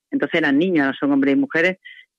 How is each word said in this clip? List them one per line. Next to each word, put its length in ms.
entonces 280
eran 200
niños, 260
ahora 120
son 140
hombres 240
y 40
mujeres, 380